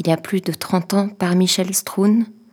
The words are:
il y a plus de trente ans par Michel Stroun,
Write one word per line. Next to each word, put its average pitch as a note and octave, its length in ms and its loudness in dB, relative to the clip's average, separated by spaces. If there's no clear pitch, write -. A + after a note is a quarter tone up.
il E3+ 80 -6
y E3 40 4
a D#3+ 60 2
plus F#3 240 -4
de E3+ 120 -4
trente F3+ 420 -2
ans G3+ 120 2
par F3+ 280 -2
Michel F#3 400 2
Stroun, G#3 500 2